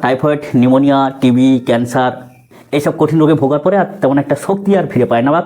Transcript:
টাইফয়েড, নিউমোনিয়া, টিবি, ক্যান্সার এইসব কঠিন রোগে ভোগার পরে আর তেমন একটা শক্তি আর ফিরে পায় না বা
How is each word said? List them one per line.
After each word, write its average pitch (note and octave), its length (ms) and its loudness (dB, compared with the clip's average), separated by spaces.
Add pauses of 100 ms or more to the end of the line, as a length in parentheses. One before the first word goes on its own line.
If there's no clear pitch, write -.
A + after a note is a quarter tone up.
টাইফয়েড, C#3+ 380 -2 (140)
নিউমোনিয়া, C3+ 440 4 (220)
টিবি, B2+ 280 4 (180)
ক্যান্সার B2 460 -2 (600)
এইসব D3 260 -2
কঠিন D#3 220 0
রোগে D#3 140 4
ভোগার C#3+ 300 0
পরে F#3+ 180 2
আর - 40 -2 (140)
তেমন C3+ 180 0
একটা C#3+ 180 -2 (100)
শক্তি G3 300 -2
আর E3+ 100 0
ফিরে B2 240 -2
পায় A#2 120 0
না C3+ 120 0
বা E3+ 120 0